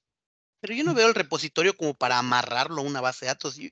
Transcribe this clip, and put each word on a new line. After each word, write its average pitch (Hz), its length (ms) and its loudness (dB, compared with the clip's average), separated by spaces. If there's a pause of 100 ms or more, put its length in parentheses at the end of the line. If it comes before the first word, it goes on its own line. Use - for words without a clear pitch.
(600)
Pero 214 140 -8
yo 294 100 -2
no 339 80 2
veo 226 160 6
el 220 60 2
repositorio 160 600 0
como 151 180 -2
para 123 240 0
amarrarlo 123 640 0
a 139 40 -4
una 143 160 -4
base 127 240 -4
de 127 60 -2
datos. 143 260 -8
Yo, 147 140 -14